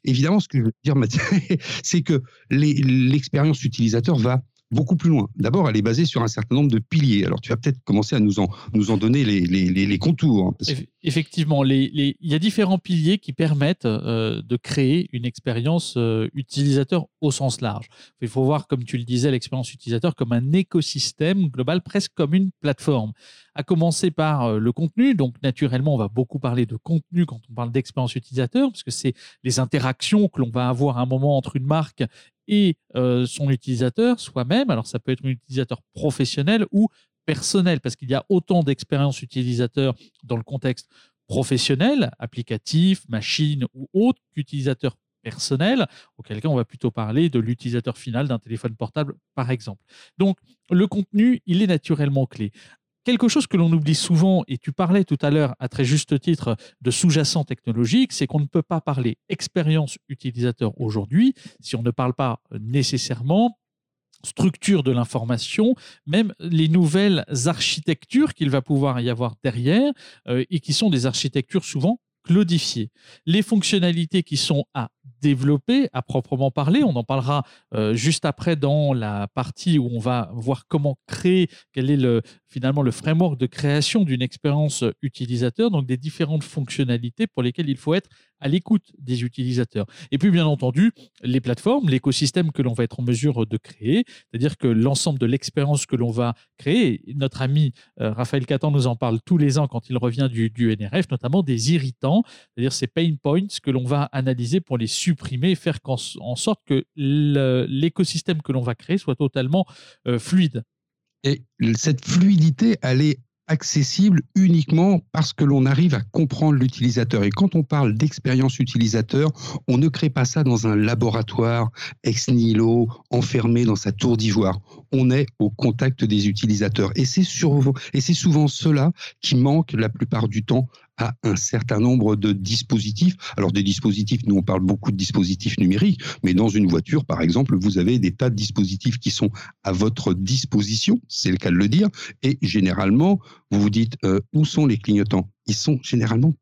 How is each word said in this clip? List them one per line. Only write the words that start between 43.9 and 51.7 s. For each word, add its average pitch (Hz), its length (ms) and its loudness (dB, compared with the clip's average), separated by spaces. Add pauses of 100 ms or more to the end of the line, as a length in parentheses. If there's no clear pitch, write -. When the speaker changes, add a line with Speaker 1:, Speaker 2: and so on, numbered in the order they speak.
Speaker 2:
autre, 226 260 2 (140)
qu'utilisateur 135 640 -4 (240)
personnel, 165 640 -2 (320)
auquel 107 240 -12
cas 160 80 -2
on 143 60 0
va 117 100 0
plutôt - 260 -6
parler 120 380 0
de 123 100 0
l'utilisateur 120 580 -4
final 131 300 -6
d'un 120 120 -4
téléphone 113 360 -8
portable, 139 400 -6 (200)
par 127 140 -4
exemple. 113 320 -6 (360)
Donc, 190 200 0 (320)
le 180 180 4
contenu, 208 580 0
il 185 160 0
est 214 60 2
naturellement 143 580 0